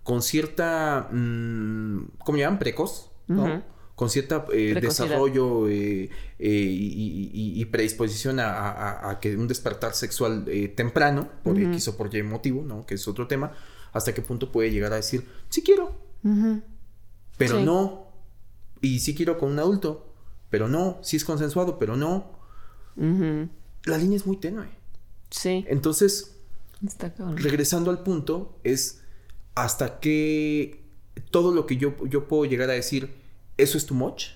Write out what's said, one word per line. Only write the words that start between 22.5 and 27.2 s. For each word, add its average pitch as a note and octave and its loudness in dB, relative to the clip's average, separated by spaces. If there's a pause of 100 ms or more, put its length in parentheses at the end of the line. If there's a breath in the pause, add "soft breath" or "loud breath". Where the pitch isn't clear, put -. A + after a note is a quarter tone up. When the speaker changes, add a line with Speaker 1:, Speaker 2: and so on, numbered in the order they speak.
Speaker 2:
Ujú. D#3+ 2 (380)
Speaker 1:
La D#3+ 2
línea G3 4
es G3 -2
muy G3 0
tenue. G3+ -6 (640)
Speaker 2:
Sí. F#3 0
Speaker 1:
Entonces, D#3 2 (500)
Speaker 2:
Está F3 -6
cabrón. E3+ -6